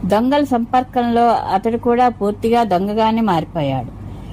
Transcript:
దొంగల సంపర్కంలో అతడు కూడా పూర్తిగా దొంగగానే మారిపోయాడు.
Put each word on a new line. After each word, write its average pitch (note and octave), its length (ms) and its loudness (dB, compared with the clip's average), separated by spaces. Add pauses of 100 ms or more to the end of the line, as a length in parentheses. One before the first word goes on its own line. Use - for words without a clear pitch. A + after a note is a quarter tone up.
దొంగల B3 380 2
సంపర్కంలో A#3+ 840 0
అతడు A3 500 0
కూడా A#3+ 320 2
పూర్తిగా A3+ 540 0
దొంగగానే A3 580 0
మారిపోయాడు. D#3+ 680 -2 (460)